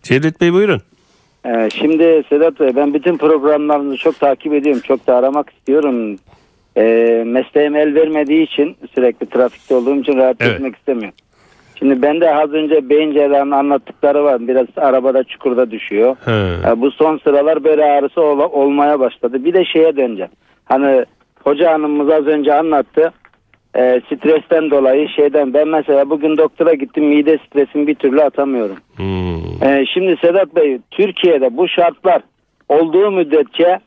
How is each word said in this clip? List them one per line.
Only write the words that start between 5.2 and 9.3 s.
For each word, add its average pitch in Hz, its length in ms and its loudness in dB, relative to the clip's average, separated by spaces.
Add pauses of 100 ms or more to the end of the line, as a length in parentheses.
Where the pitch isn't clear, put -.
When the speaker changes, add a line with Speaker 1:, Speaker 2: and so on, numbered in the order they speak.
Speaker 2:
istiyorum. 123 680 -2 (600)
E, 107 60 2 (440)
mesleğim 147 500 -2
el 151 180 0
vermediği 156 480 0
için, 151 340 -4 (180)
sürekli 123 320 -2
trafikte - 480 -2